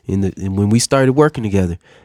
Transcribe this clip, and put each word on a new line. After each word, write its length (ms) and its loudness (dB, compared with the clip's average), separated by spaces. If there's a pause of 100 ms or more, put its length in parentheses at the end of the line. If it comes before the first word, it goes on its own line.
in 160 -4
the, 160 -2
and 200 -6
when 120 2
we 100 2
started 340 2
working 300 0
together, 340 -2 (280)